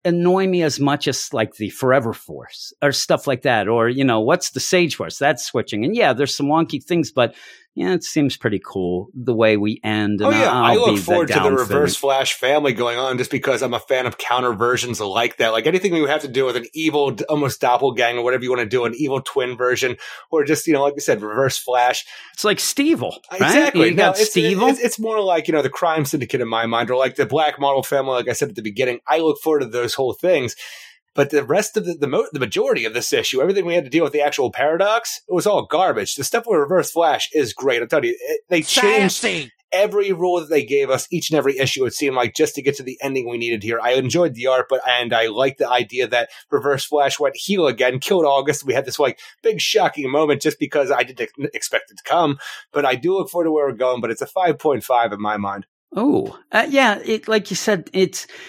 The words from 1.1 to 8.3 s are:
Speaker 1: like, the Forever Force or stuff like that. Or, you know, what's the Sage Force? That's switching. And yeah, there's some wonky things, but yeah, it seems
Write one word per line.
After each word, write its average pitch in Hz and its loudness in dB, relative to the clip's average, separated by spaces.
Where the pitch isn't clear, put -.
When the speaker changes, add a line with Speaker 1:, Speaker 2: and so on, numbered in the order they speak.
Speaker 1:
like, 110 -2
the 104 -6
Forever 127 2
Force - -16
or 143 2
stuff - -2
like 131 -2
that. 110 2
Or, 117 2
you 135 0
know, 113 2
what's 147 0
the 127 -8
Sage 175 2
Force? - -8
That's 143 0
switching. 110 -4
And 202 -2
yeah, 160 4
there's 135 -2
some 143 -2
wonky 156 0
things, 170 -2
but 120 0
yeah, 185 -2
it 175 -2
seems 143 0